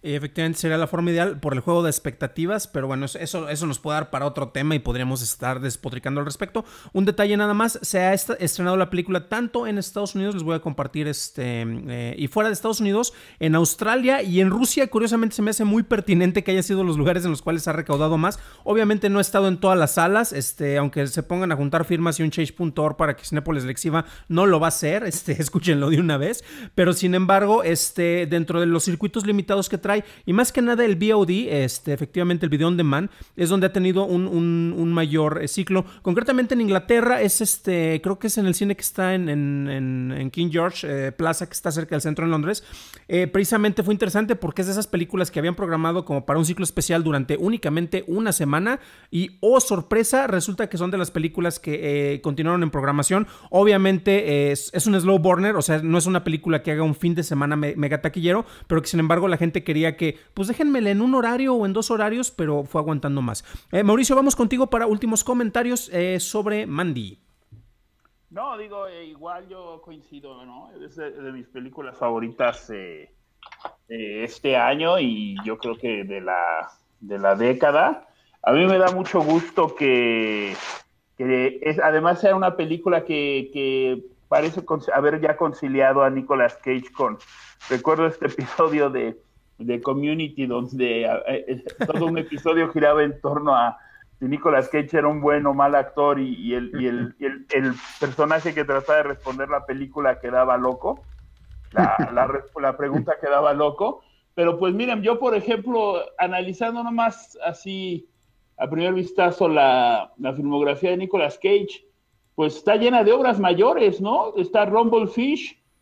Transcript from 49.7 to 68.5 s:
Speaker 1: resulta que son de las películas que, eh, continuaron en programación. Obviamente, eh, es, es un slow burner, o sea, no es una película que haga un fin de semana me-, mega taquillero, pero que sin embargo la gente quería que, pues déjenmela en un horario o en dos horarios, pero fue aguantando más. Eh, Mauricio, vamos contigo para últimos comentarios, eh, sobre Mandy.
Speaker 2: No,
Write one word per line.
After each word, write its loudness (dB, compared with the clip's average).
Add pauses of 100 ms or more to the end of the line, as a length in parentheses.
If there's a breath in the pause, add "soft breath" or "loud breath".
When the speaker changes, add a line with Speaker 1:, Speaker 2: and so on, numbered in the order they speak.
Speaker 1:
resulta -2
que -8
son -2
de -2
las -2
películas -4
que, -2
eh, -8
continuaron 0
en 0
programación. 0 (220 loud breath)
Obviamente, 4
eh, 2
es, -6
es 0
un 4
slow 4
burner, 4
o 0
sea, 2
no 2
es 2
una 0
película -2
que -4
haga 0
un 0
fin 0
de -2
semana -2
me-, -2
mega -2
taquillero, 0 (220 loud breath)
pero 2
que -8
sin 0
embargo 2
la 2
gente 0
quería 0 (100)
que, -2 (160 loud breath)
pues -4
déjenmela 0
en 2
un 2
horario 0
o 0
en 0
dos -2
horarios, -2
pero -2
fue -2
aguantando -2
más. -6 (260 loud breath)
Eh, 2
Mauricio, 4
vamos 4
contigo 2
para 0
últimos 0
comentarios, -2
eh, 0
sobre -4
Mandy. -4 (1120)
Speaker 2:
No, -10